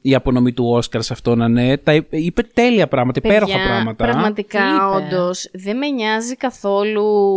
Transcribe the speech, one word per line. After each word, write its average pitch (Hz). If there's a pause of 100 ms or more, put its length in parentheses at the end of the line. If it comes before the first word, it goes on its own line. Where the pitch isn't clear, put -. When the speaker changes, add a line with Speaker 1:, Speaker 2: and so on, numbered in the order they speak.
Speaker 1:
η 135
απονομή 123
του 123
Όσκαρ 120
σε -
αυτό, 120
να 117
είναι. 123
Τα 151
είπε, 156
είπε 170
τέλεια 233
πράγματα, 127
υπέροχα 208
Speaker 2:
Παιδιά, 190
Speaker 1:
πράγματα. 226
Speaker 2:
πραγματικά, 208
Speaker 3:
Τι 190
είπε; 190
Speaker 2:
όντως, 180
δεν 196
με 277
νοιάζει 233
καθόλου 208 (320)